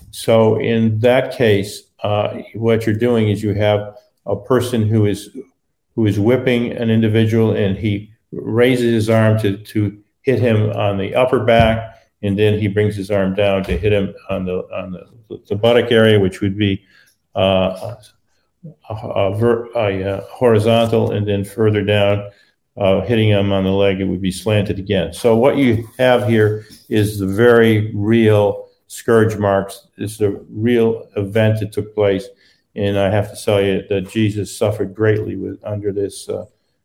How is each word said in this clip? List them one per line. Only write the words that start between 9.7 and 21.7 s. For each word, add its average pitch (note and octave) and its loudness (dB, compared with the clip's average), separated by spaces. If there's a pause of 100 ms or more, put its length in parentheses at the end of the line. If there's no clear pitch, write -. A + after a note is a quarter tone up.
hit B2 0
him G#2+ 0
on G2+ -2
the G2 -6
upper B2+ 2
back, A2+ 2 (240)
and G2+ -2
then G#2+ 2
he G2+ 0
brings G2+ 0
his G2 -8
arm F#2+ 0
down G2 0
to F#2 -4
hit G#2 0
him G2 0 (160)
on F#2 -6
the, F#2 -4 (140)
on F#2+ -10
the, - -18
the G2+ -2
buttock A#2 2
area, A2 6
which F#2+ 0
would G2 -2
be, G2+ 0 (540)
uh, F#2+ 0 (920)
a, A2+ -10
a G2+ -4
ver-, A#2 0
a, G2+ -2
uh, G2 -4
horizontal, A2+ 2
and G#2+ -2
then G2+ -2
further G#2 0